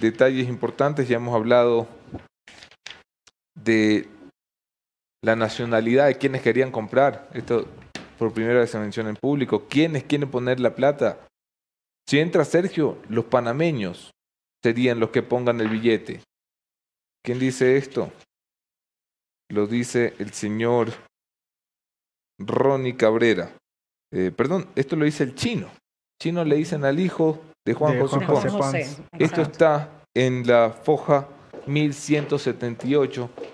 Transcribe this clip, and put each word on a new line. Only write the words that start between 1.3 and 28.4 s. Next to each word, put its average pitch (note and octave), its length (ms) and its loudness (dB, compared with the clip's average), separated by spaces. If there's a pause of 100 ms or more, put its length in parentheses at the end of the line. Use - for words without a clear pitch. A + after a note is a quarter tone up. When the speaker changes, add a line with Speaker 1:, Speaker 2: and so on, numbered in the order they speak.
Speaker 1:
hablado A#2 540 2 (1700)
de G#2+ 540 2 (1120)
la A2 120 2
nacionalidad A#2 720 2
de C3 100 0
quienes C3 240 -2
querían B2 280 2
comprar. A#2+ 600 0
Esto A#2 340 -2 (520)
por A2+ 140 -2
primera A2+ 280 2
vez A2+ 100 0
se A2+ 80 -8
menciona G#2+ 300 -6
en G#2+ 80 -8
público. C3 520 -2
¿Quiénes D3+ 360 0
quieren C#3+ 260 -2
poner B2+ 300 -2
la B2 140 2
plata? B2+ 440 0 (880)
Si C#3+ 120 2
entra E3 260 2
Sergio, E3 540 0 (100)
los A2+ 160 -2
panameños B2 840 -2 (520)
serían A#2+ 380 2
los A2 100 0
que A#2+ 120 0
pongan B2 380 0
el A2 80 0
billete. A2 520 0 (1040)
¿Quién A#2+ 140 -4
dice C3 380 2
esto? B2+ 340 -4 (1400)
Lo G#2 160 0
dice A#2+ 520 -2
el G2+ 140 -10
señor A2+ 560 -2 (1500)
Ronnie B2+ 580 0
Cabrera. A2 540 2 (640)
Eh, F#2 220 -2
perdón, E3 400 -2
esto D3 220 -2
lo D3+ 80 0
dice D3+ 200 0
el B2+ 100 -6
Chino. G3 340 -4 (520)
Chino E3+ 240 -2
le D3 120 2
dicen D#3 280 -2
al C#3 140 2
hijo D#3+ 420 0 (260)
de A2+ 80 0
Juan D3 200 2
Speaker 2:
De B2 60 2
Speaker 1:
José C#3 160 0
Speaker 2:
Juan C3+ 100 0
José C#3+ 220 2